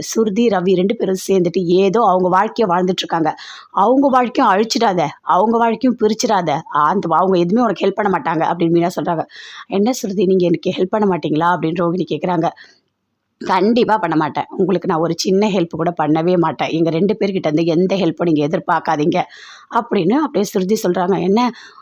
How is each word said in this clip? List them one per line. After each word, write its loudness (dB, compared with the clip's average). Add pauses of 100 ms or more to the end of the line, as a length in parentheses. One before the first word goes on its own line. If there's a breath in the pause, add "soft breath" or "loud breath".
சுருதி, 0
ரவி 2
ரெண்டு 0
பேரும் -2
சேர்ந்துட்டு 0 (140)
ஏதோ 2
அவங்க 2
வாழ்க்கையை 0
வாழ்ந்துட்டு 0
இருக்காங்க, -2 (420 loud breath)
அவங்க 2
வாழ்க்கையும் 2
அழிச்சிடாத, 0 (200)
அவங்க 2
வாழ்க்கையும் 0
பிரிச்சிடாத, 0 (300)
அந்த, 2
அவங்க 2
எதுவுமே 2
உனக்கு -2
ஹெல்ப் -2
பண்ண 0
மாட்டாங்க -2
அப்படின்னு 0
மீனா 0
சொல்றாங்க. -4 (420 loud breath)
"என்ன 0
சுருதி, -2
நீங்க 2
எனக்கு 0
ஹெல்ப் -2
பண்ண 0
மாட்டீங்களா?" 0
அப்படின்னு -2
ரோகிணி -2
கேக்குறாங்க. -2 (920 loud breath)
கண்டிப்பா 2
பண்ண -2
மாட்டேன். -2
உங்களுக்கு -2
நான் 0
ஒரு -2
சின்ன 0
ஹெல்ப் -2
கூட -2
பண்ணவே 2
மாட்டேன். 0
எங்க 0
ரெண்டு 0
பேர்கிட்ட -2
இருந்து -2
எந்த 2
ஹெல்ப்பும் -2
நீங்க 2
எதிர்பார்க்காதீங்க. 0 (560 loud breath)
அப்படின்னு 0
அப்படியே 0
ஸ்ருதி -2
சொல்றாங்க. 0
"என்ன, 2 (420 loud breath)